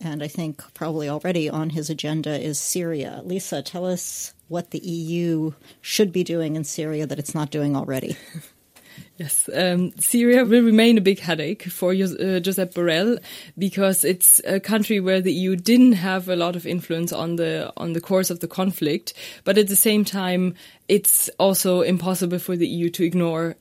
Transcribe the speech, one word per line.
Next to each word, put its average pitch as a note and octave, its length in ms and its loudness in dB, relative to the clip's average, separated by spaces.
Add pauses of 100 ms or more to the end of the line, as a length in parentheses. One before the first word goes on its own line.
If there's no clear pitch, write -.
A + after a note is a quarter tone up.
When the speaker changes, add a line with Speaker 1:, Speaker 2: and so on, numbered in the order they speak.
Speaker 1:
and D3 220 -8
I D3+ 60 -6
think D#3 340 -8 (120)
probably D#3 340 -6
already D#3 400 -2
on D#3 220 -4
his D3+ 180 -6
agenda, D3+ 500 -4
is D3+ 200 -6
Syria. E3 680 -6
Lisa, F3+ 380 -6
tell F3+ 240 -8
us - 480 -6 (140)
what E3+ 240 -8
the D#3+ 140 -8
E E3+ 80 -6
U E3 600 -2 (260)
should G3+ 320 0
be F3+ 100 0
doing E3 340 -2
in D#3+ 80 -4
Syria D#3 420 -6
that D3 120 -6
it's C#3+ 160 -8
not D3+ 160 -4
doing C#3+ 240 -2
already. C3+ 480 -4
<laughs> - 40 -20 (920)
Speaker 2:
Yes, - 380 -4
um, F3+ 440 0
Syria A#3+ 460 4
will A#3 180 6
remain A3+ 360 8
a - 20 2
big G3 200 2
headache D#3+ 440 -4
for F#3 300 -2
Jos-, F#3+ 200 0
uh, F#3 260 -2
Josep F#3 340 -2
Borrell F3 480 2 (340)
because F#3+ 480 0
it's - 400 4
a G3 160 0
country G#3 400 0
where F#3 200 2
the F3+ 120 2
E E3+ 80 -2
U F#3 160 0
didn't B3 360 8
have F#3 360 -2
a F3+ 80 0
lot F3 200 0
of E3+ 100 -10
influence E3+ 460 -4
on E3+ 240 -4
the, D#3+ 400 -2
on E3+ 180 -6
the E3+ 60 -4
course F#3+ 300 0
of F3 100 -8
the E3 80 -6
conflict. F3 640 -2 (300)
But G3 120 2
at G#3 120 4
the G3 80 0
same G#3 280 4
time, F#3 500 0 (340)
it's - 500 2
also F#3 420 2
impossible F3+ 580 0
for F3+ 180 -4
the E3+ 120 0
E - 80 -6
U E3+ 140 0
to F3 140 -2
ignore, E3 560 0